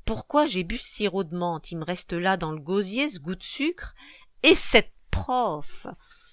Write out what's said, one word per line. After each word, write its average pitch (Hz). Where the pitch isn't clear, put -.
pourquoi 294
j'ai 185
bu 208
ce -
sirop 196
de 160
menthe ? 175
Il 170
me 156
reste 175
là 180
dans 160
le 156
gosier 202
ce 190
goût 170
de -
sucre. -
Et 302
cette -
prof, 196